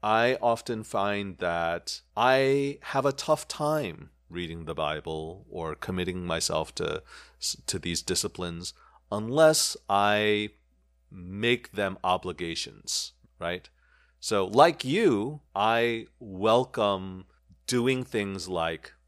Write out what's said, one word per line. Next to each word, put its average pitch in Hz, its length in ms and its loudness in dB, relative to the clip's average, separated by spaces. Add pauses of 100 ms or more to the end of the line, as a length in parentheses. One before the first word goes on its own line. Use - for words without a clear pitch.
I 113 380 4
often 117 420 0
find 101 560 -2
that 85 600 -2 (140)
I 135 640 4 (160)
have 135 140 2
a 139 40 4 (160)
tough 151 200 0
time 151 640 -4 (200)
reading 82 360 -8
the 80 100 -6
Bible 78 760 -6
or 82 260 -6
committing 90 520 -4
myself 82 480 -2
to 76 260 -4 (400)
s-, - 240 -6
to 92 140 -4
these 85 240 -4
disciplines 87 680 -6 (380)
unless 143 640 4 (140)
I 104 600 2 (640)
make 101 600 -2
them 98 320 -2
obligations, 87 1080 -4 (260)
right? 87 280 -6 (520)
So 101 260 0
like 139 400 6
you, 143 560 2 (140)
I 113 520 0 (120)
welcome 98 1080 0 (420)
doing 127 360 0
things 98 440 -6
like 82 460 -4 (140)